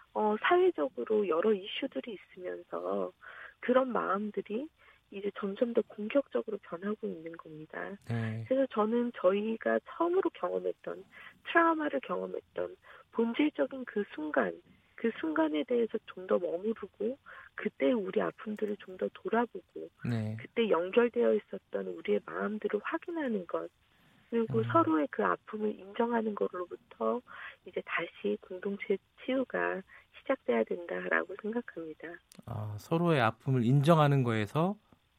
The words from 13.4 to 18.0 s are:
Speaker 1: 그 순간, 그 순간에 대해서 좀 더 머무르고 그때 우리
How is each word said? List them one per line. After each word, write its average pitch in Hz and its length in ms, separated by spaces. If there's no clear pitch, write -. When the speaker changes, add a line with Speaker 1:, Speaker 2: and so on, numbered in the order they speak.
Speaker 1:
그 202 180
순간, 294 380
그 226 140
순간에 311 440
대해서 233 320
좀 185 200
더 208 120
머무르고 202 800
그때 - 380
우리 202 280